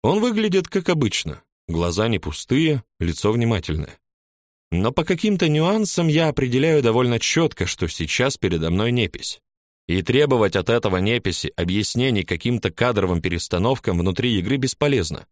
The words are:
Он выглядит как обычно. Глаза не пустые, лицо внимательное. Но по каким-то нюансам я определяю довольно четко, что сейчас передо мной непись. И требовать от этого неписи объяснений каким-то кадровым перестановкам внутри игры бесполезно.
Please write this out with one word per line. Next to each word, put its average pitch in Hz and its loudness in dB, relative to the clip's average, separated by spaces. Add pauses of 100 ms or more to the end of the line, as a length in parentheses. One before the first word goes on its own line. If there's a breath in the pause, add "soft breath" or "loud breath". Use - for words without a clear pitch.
Он 170 2
выглядит 214 0
как 185 -2
обычно. 123 -2 (240)
Глаза 87 0
не 107 0
пустые, 139 0 (160)
лицо 85 0
внимательное. 104 -2 (720)
Но 95 0
по 160 -2
каким-то 185 0
нюансам 175 0
я 160 2
определяю 139 2
довольно 120 2
четко, - 0
что - -4
сейчас 120 -2
передо 82 0
мной 107 0
непись. - -4 (460)
И 92 0
требовать 123 2
от 92 0
этого 110 2
неписи 98 -2
объяснений 104 0
каким-то 101 -2
кадровым 95 0
перестановкам 90 0
внутри 95 0
игры 110 -2
бесполезно. 131 -2